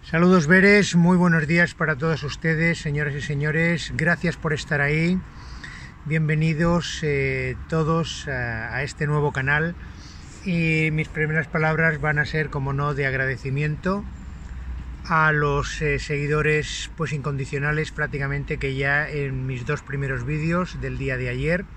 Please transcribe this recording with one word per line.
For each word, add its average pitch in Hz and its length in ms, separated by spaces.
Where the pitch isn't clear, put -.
Saludos, 175 380
Beres, 190 480
muy 170 220
buenos 165 320
días 170 260
para 156 220
todos 151 260
ustedes, 160 560
señoras 147 380
y 147 40
señores, 151 760
gracias 160 400
por 156 160
estar 147 280
ahí, 160 380
bienvenidos, 160 960
eh, 135 540
todos 160 600
a, 120 440
a 127 120
este 147 240
nuevo 147 240
canal. 147 420
Y 160 480
mis 156 160
primeras 156 400
palabras 156 520
van 151 200
a 147 40
ser, 151 260
como 139 220
no, 143 220
de 139 100
agradecimiento 135 1000
a 156 260
los, 147 500
eh, 143 160
seguidores, 151 1000
pues, 156 160
incondicionales 143 760
prácticamente 143 680
que 135 180
ya 143 340
en 131 380
mis 123 180
dos 147 160
primeros 135 420
vídeos 156 560
del 127 180
día 131 180
de 123 140
ayer 143 340